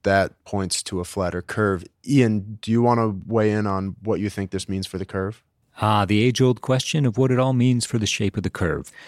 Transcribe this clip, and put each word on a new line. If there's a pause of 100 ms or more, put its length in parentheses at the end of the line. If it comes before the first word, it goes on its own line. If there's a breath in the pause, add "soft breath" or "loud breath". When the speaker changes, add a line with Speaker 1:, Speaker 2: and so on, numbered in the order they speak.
Speaker 1:
that
points
to
a
flatter
curve. (220)
Ian,
do
you
want
to (120)
weigh
in
on
what
you
think
this
means
for
the
curve? (380)
Speaker 2:
Ah,
the
age-old
question
of
what
it
all
means
for
the
shape
of
the
curve. (160 loud breath)